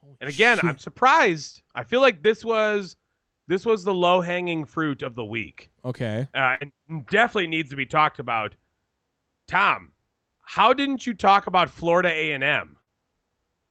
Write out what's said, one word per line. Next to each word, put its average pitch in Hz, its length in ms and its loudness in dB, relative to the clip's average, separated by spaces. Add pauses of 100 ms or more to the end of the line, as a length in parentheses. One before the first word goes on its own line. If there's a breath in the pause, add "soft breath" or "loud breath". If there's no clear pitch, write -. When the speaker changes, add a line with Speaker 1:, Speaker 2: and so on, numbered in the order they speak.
Speaker 1:
Holy 139 200 -20
Speaker 2:
And 131 80 -8
again, 208 280 2
Speaker 1:
shit. 160 80 0
Speaker 2:
I'm 151 120 -2
surprised. 247 840 0 (120)
I 120 100 -8
feel 240 180 0
like 233 200 2
this 220 240 0
was, 214 500 -2 (520)
this 180 180 -2
was 220 180 0
the 196 100 -2
low-hanging 175 720 0
fruit 156 360 -4
of 131 140 -8
the 117 100 -8
week. 104 460 -10 (120)
Speaker 1:
Okay. 123 500 -6
Speaker 2:
Uh, 131 280 0
and 147 460 -14
definitely 208 400 0
needs 160 240 -4
to 139 40 -12
be 139 100 -4
talked 151 340 0
about. 113 340 -4 (920)
Tom, 156 440 -2 (500)
how 214 320 2
didn't 277 340 -2
you 240 60 -6
talk 196 340 2
about 180 220 2
Florida 170 400 0
A 156 240 -4
and 135 100 -4
M? 104 340 -2 (920)